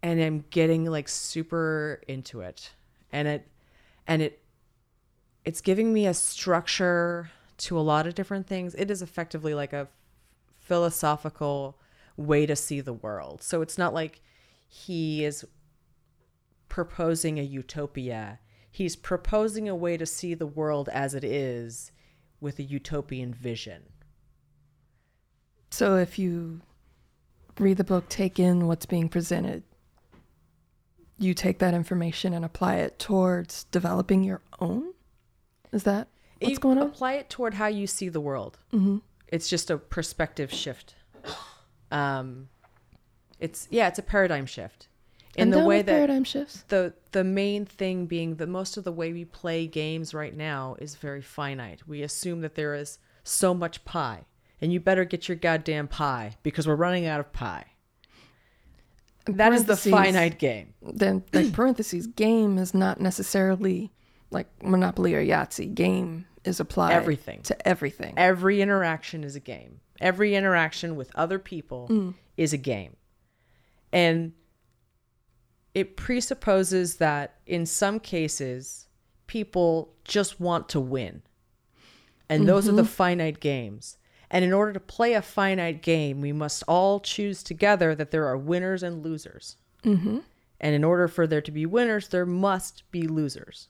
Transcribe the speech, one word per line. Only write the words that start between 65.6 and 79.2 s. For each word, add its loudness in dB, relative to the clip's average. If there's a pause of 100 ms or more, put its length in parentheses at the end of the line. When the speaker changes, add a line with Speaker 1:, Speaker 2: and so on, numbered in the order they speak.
Speaker 2:
Game 0 (180)
is -4
applied 0
Speaker 1:
Everything. 0
Speaker 2:
to -2
everything. -2
Speaker 1:
Every 4
interaction 0
is -10
a -10
game. -16 (220)
Every 4
interaction 2
with -10
other 0
people -10
Speaker 2:
Mm. 0 (200)
Speaker 1:
is 2
a -2
game. -6 (1000)
And 4 (1400)
it -2
presupposes 0
that 0 (100)
in -2
some 0
cases, -6 (400)